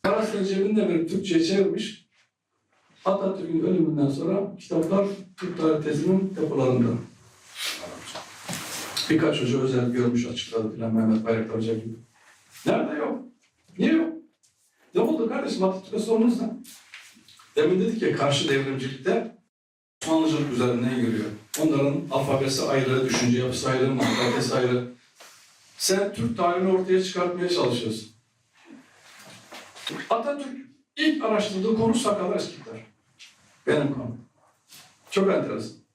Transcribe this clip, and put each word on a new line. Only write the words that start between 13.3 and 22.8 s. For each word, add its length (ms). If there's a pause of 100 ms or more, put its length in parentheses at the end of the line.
Niye 160
yok? 200 (800)
Ne 60
oldu 280
kardeşim? 340
Atatürk'e 360
sorunuz 420
ne? 80 (1080)
Demin 240
dedik 220
ya, 140
karşı 340
devrimcilikte 880 (680)
Osmanlıcılık 520
üzerinden 420
yürüyor. 300 (360)
Onların 400 (100)
alfabesi 500
ayrı, 440